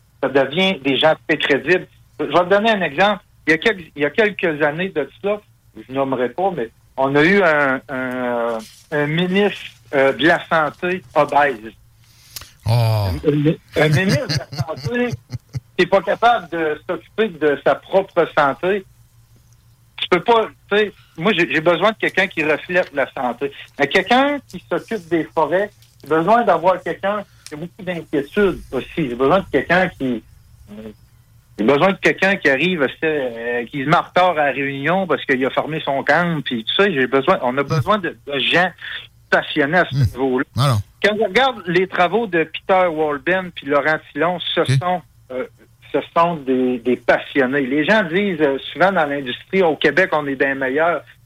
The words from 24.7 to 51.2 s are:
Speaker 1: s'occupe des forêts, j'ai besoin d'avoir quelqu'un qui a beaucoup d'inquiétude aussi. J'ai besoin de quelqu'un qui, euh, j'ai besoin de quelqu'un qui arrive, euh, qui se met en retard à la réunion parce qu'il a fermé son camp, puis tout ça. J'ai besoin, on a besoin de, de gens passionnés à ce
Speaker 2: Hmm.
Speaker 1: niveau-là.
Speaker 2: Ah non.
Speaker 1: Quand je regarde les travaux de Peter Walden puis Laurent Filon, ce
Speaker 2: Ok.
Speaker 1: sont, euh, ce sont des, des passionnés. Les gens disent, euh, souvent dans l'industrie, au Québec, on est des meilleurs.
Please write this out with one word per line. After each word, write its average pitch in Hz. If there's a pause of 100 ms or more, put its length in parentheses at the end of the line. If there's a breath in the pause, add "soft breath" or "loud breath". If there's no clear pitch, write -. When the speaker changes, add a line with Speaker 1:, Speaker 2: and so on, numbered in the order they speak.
Speaker 1:
s'occupe 170
des 160
forêts, 170 (320)
j'ai -
besoin 170
d'avoir 180
quelqu'un 196 (220 soft breath)
qui -
a -
beaucoup 165
d'inquiétude 170 (140)
aussi. 123 (220)
J'ai 120
besoin 139
de 180
quelqu'un 170
qui, 127 (500)
euh, 110 (680)
j'ai 104
besoin 143
de 180
quelqu'un 190
qui 190
arrive, 151 (180)
euh, 120
qui 135
se 135
met 170
en 156
retard 180
à 151
la 139
réunion 139
parce 147
qu'il 131
a 127
fermé 147
son 139
camp, 160
puis 117
tout -
ça. 202
J'ai 131
besoin, 135
on 127
a 143
besoin 160
de, 165 (100)
de 143
gens 170 (600 loud breath)
passionnés 156
à 170
ce 131
Speaker 2:
Hmm. 139
Speaker 1:
niveau-là. 127 (140)
Speaker 2:
Ah 139
non. 113 (220)
Speaker 1:
Quand 208
je 220
regarde 226
les 180
travaux 180
de 175
Peter 185
Walden 156
puis -
Laurent 143 (140)
Filon, 165 (160)
ce 175
Speaker 2:
Ok. 135 (100)
Speaker 1:
sont, 180 (300)
euh, 127 (480)
ce 147 (180)
sont 170
des, 127
des 123
passionnés. 139
Les 147
gens 214
disent, 180
euh, 139 (140)
souvent 165
dans 175
l'industrie, 143
au 160
Québec, 165
on 151
est 139
des 139
meilleurs. 139 (220 soft breath)